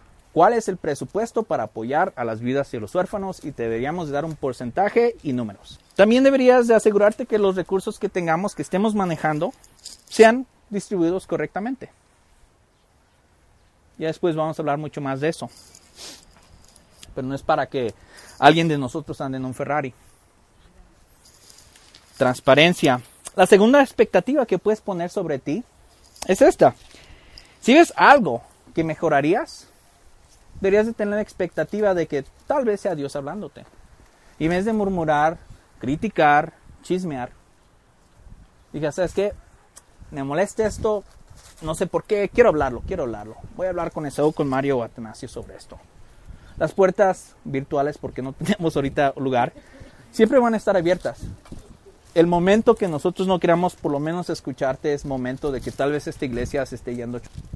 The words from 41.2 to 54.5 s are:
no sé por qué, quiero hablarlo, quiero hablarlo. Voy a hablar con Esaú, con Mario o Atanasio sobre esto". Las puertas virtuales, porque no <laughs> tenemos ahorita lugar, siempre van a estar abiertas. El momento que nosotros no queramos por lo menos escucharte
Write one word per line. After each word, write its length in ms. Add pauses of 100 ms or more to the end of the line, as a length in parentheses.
no 120
sé 140
por 160
qué, 280
quiero 180
hablarlo, 360
quiero 160
hablarlo. 360 (180)
Voy 100
a 40
hablar 200
con 160
Esaú, 260
con 160
Mario 300
o 60
Atanasio 440
sobre 280
esto". 240 (800)
Las 140
puertas 720
virtuales, 560
porque 240
no 100
<laughs> 60
tenemos 380
ahorita 400
lugar, 360 (600)
siempre 260
van 160
a 40
estar 180
abiertas. 460 (920)
El 140
momento 480
que 100
nosotros 400
no 140
queramos 340
por 160
lo 80
menos 320
escucharte 640